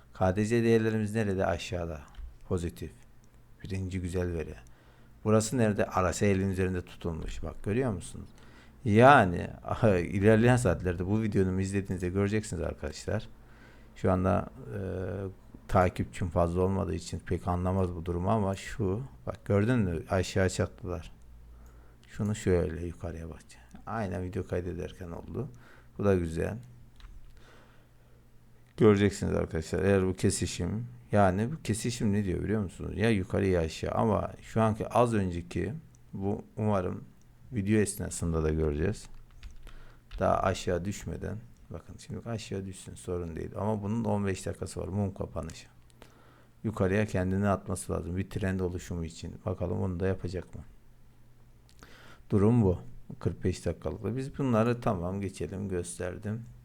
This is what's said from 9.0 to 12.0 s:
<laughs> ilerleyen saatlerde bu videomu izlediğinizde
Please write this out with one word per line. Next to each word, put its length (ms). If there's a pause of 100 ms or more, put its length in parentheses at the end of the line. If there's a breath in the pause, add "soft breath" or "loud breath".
<laughs> 220 (200)
ilerleyen 540
saatlerde 500
bu 160
videomu 380
izlediğinizde 480